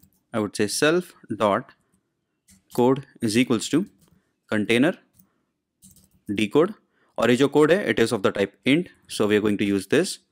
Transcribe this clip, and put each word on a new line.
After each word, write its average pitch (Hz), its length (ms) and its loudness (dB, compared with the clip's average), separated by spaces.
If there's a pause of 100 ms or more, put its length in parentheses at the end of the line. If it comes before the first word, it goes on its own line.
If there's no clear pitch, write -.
(340)
I 117 60 -4
would 104 160 -4
say 104 120 -2
self 160 440 -2 (300)
dot 101 320 -2 (1000)
code 131 300 0 (160)
is 110 160 -2
equals 123 320 -2
to 170 160 -2 (640)
container 113 440 0 (1400)
decode. 110 440 0 (440)
और 113 140 2
ये 123 60 4
जो 139 160 2
code 151 180 4
है, 196 180 0
it 120 100 -2
is 113 120 2
of 104 120 -4
the 107 80 2
type 101 240 -2 (100)
int. 156 240 0 (200)
So - 180 -2
we 104 80 2
are 104 60 4
going 104 160 0
to 104 80 -2
use 98 220 -2
this. 165 320 -2 (120)